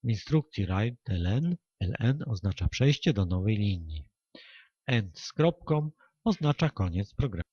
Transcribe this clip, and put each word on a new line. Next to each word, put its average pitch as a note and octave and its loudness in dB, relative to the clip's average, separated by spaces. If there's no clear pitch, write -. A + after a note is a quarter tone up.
W B2 -2
instrukcji A#2 0
write G#2 -2
L F2 0
N, D#3 0
L F#2 -2
N C3 2
oznacza G2 0
przejście C#3+ 2
do G2+ 2
nowej F#2 0
linii. E2 -2
End G#2+ -2
z - -14
kropką D#3 0
oznacza D#3+ 2
koniec F#2 -2
programu. F#2 -4